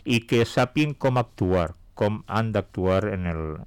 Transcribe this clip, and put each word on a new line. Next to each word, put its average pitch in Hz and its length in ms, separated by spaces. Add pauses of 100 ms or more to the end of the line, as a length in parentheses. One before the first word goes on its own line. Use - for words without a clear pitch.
i 120 220
que 117 200
sàpien 147 480
com 127 240
actuar, 90 560 (200)
com 107 320
han 113 260
d'actuar 95 600
en 92 140
el, 80 400